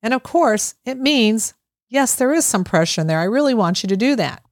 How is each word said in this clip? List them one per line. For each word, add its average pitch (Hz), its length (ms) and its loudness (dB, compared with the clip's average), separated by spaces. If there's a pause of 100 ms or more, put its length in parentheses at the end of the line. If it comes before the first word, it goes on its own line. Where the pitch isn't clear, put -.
And 226 100 -2
of 254 100 -2
course, 254 520 0 (100)
it 262 140 -8
means, 240 560 0 (340)
yes, 262 260 0
there 262 200 0
is 330 100 0
some 190 200 0
pressure 165 360 0
in 156 60 -2
there. 160 120 0
I 165 60 0
really 254 300 2
want 185 280 0
you 190 60 -4
to 196 80 0
do 254 200 2
that. 143 360 -4